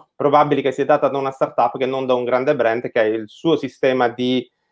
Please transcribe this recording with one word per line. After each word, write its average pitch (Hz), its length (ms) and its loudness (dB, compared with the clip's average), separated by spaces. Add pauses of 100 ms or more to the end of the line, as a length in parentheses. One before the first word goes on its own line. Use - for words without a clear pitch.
(160)
probabile 147 460 2
che 135 100 0
sia 139 120 -2
data 143 240 2
da 135 100 -4
una 135 120 -4
startup 131 480 -2
che 127 80 -2
non 131 200 -4
da 127 80 2
un 123 100 -2
grande 127 320 -2
brand 117 340 -2
che - 80 -2
ha 113 60 4
il 110 220 -2
suo 160 300 -2
sistema 127 520 0
di, 123 400 -2 (240)